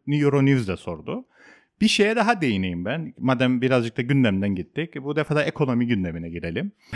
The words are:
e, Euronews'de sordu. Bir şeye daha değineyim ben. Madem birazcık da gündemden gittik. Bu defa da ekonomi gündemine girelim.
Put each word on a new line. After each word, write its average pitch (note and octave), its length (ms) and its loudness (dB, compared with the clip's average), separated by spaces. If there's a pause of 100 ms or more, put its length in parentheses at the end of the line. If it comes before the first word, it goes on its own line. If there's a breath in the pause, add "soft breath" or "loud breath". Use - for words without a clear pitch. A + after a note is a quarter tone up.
e, D3 80 0
Euronews'de C3+ 600 2
sordu. F2+ 480 -8 (580 soft breath)
Bir A3 60 2
şeye G#3+ 280 2
daha A3 240 0
değineyim F#2 440 0
ben. D3+ 340 -6
Madem B2+ 420 2
birazcık B2 360 2
da C3 60 -4
gündemden G#2 520 2
gittik. C#3+ 480 -6
Bu D3 140 -4
defa D3+ 200 -2
da D3 80 2
ekonomi C3 420 0
gündemine E2+ 440 -2
girelim. G2+ 420 -6 (240 loud breath)